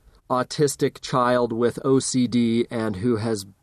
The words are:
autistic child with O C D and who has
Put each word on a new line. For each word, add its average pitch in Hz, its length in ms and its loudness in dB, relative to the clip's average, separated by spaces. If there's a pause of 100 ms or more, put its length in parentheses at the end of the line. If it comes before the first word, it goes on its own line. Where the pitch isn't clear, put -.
(300)
autistic 131 720 -2
child 123 520 0
with 117 320 0
O 135 140 4
C 127 280 0
D 117 440 2
and 110 240 -4
who 113 220 0
has 104 280 -4 (180)